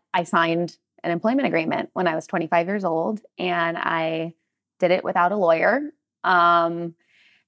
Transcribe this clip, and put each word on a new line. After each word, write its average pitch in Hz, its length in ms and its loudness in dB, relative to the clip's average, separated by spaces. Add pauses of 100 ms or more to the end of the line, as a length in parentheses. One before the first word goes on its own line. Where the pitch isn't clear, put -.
(140)
I 180 100 0
signed 165 540 0 (260)
an 170 80 -2
employment 226 360 0
agreement 165 460 -2
when 180 140 -2
I 160 80 -2
was 160 120 -8
twenty-five 170 400 -2
years 202 180 -4
old, 165 360 -2 (160)
and 170 400 -2
I 165 560 -4 (460)
did 175 120 4
it 180 120 0
without 180 300 2
a 214 40 -2
lawyer. 180 440 2 (420)
Um, 170 720 2 (520)